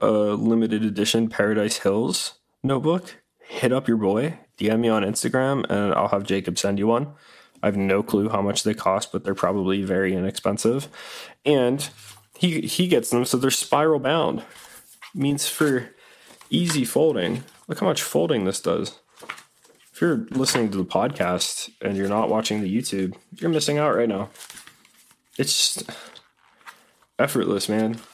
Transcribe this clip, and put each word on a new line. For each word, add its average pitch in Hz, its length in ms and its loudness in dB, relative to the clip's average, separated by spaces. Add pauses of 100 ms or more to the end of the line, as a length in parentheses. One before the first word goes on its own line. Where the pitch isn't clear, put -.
a 107 80 4
limited 107 720 2
edition 107 440 0
Paradise 107 500 0
Hills 107 560 -2 (280)
notebook, 147 600 -2 (180)
hit - 320 -2
up 131 160 0
your 117 80 4
boy, 110 420 0 (200)
D 104 100 0
M 113 140 2
me 120 60 2
on 110 140 4
Instagram, 127 680 0
and 101 240 0
I'll 101 140 2
have 101 160 0
Jacob 95 340 -2
send 101 200 -2
you 104 100 0
one. 135 260 0 (480)
I - 40 -2
have 101 100 0
no 98 260 2
clue 107 260 0
how 110 140 0
much 101 220 -2
they 107 100 0
cost, 95 380 -2
but 98 120 -6
they're 98 100 -2
probably 95 480 0
very 95 320 0
inexpensive. 101 760 -2 (580)
And 139 420 4 (480)
he, 165 260 0
he - 260 0
gets 139 220 2
them, 123 140 2
so 127 140 0
they're 131 120 2
spiral 147 500 2
bound. 151 420 0 (720)
Means 139 320 0
for 131 440 0 (600)
easy 156 340 2
folding. 123 600 2 (240)
Look 190 100 -8
how 208 80 0
much 160 160 0
folding 151 420 0
this 95 160 -2
does. - 380 -4 (960)
If - 80 -20
you're 151 320 2
listening 127 400 2
to 98 40 -2
the 95 80 0
podcast - 840 -2 (100)
and 101 160 -4
you're 98 120 -2
not 104 200 0
watching 107 320 0
the 98 160 -2
YouTube, 98 380 -2 (220)
you're 170 120 -2
missing 151 300 0
out 147 160 2
right 117 140 2
now. 104 220 -4 (1080)
It's - 380 0
just - 140 -12 (1300)
effortless, 101 520 0
man. 110 320 0 (140)